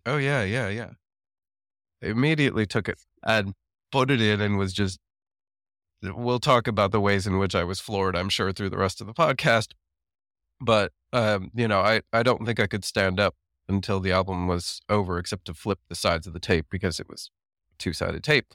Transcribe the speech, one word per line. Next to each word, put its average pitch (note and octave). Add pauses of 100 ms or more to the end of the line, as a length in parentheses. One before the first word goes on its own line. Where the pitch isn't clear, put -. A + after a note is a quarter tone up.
"Oh, C#3
yeah, C#3
yeah, G#2
yeah." G#2+ (1120)
Immediately C3
took G#2
it - (240)
and G#2 (360)
put C3
it A#2+
in G#2+
and G2+
was F#2+
just, F#2 (1040)
we'll A#2+
talk B2
about G2+
the G#2+
ways G2+
in F#2+
which G2
I F2
was F2+
floored, F#2+
I'm F#2
sure, G2
through F#2+
the G2
rest F#2+
of G2
the A2+
podcast. C3 (880)
But, A2 (220)
um, G#2+
you A#2
know, G2+
I, G#2+ (120)
I A2+
don't A#2
think A#2
I G#2
could G2+
stand F#2+
up G2+ (340)
until G2
the F#2+
album F2+
was F2
over, F#2
except F#2
to E2+
flip G2+ (100)
the E2+
sides E2+
of E2
the E2+
tape E2+
because F#2
it -
was - (480)
two-sided E2+
tape. D3